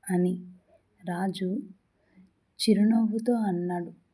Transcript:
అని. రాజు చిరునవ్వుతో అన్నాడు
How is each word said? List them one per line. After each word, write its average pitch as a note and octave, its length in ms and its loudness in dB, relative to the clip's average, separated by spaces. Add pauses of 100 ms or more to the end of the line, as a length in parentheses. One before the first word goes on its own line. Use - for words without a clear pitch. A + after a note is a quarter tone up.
(100)
అని. F3+ 360 0 (600)
రాజు F#3 540 -4 (760)
చిరునవ్వుతో A3 920 2
అన్నాడు F3 600 -2 (220)